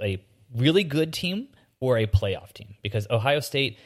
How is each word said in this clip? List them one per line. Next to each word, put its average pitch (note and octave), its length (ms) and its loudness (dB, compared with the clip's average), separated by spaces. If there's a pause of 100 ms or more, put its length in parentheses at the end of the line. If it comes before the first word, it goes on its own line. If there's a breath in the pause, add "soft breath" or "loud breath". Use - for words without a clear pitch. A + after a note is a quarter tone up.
a G2 180 -2 (360)
really D#3+ 260 4
good D#3+ 300 0
team F#3+ 360 -6 (300)
or B2+ 200 2
a A2 100 2
playoff - 440 0
team, - 300 -18
because G#2 280 -4
Ohio B2+ 280 2
State, C#3 480 -2